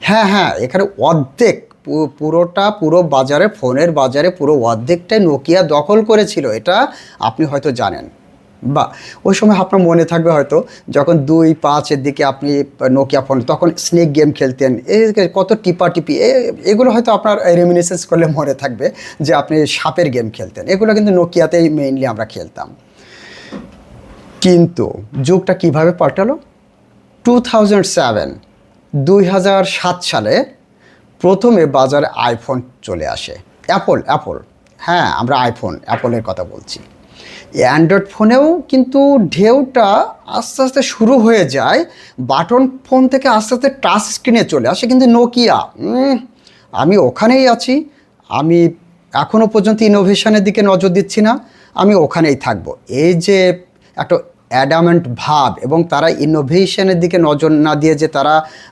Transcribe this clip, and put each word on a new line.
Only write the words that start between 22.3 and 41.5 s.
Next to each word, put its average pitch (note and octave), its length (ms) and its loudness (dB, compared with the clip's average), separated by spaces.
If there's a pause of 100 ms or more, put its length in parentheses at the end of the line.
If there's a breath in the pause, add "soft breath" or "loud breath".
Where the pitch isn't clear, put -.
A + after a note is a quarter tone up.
কিন্তু E3+ 520 2 (300)
যুগটা F3+ 300 0
কিভাবে E3 380 0
পাল্টালো? F#3+ 480 -2 (840)
টু A#3+ 180 4
থাউজেন্ড G#3 440 2
সেভেন, G#2+ 480 -2 (600)
দুই F3 300 2
হাজার F#3+ 380 0
সাত F3+ 400 -6
সালে C#3+ 420 -2 (760 soft breath)
প্রথমে G3 460 2
বাজারে C#3 400 0 (280)
iPhone B2+ 280 -6 (200)
চলে E2 260 -8
আসে। - 280 -10 (320)
অ্যাপল, F3 380 0
অ্যাপল, C3+ 340 -6 (380)
হ্যাঁ, E3 340 -2
আমরা B2 400 -2
iPhone, G2+ 340 -10
অ্যাপলের A#2 380 -4
কথা F#2 200 -8
বলছি। - 360 -16 (760 loud breath)
Android E3 580 2
ফোনেও C4+ 560 2
কিন্তু C#4 500 2
ঢেউটা A3 880 2 (180)
আস্তে - 380 -6
আস্তে C4 180 0
শুরু A#3+ 380 2
হয়ে G#3+ 260 4
যায়, C#3 400 0 (340 loud breath)